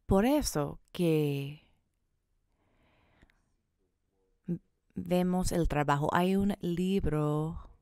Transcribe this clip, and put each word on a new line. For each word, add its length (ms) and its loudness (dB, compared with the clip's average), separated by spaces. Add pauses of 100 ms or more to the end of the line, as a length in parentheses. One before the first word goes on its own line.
por 180 4
eso 560 -2 (120)
que 760 -2 (3250)
vemos 580 0
el 160 2
trabajo. 460 0
Hay 220 2
un 240 0
libro 1080 -2 (140)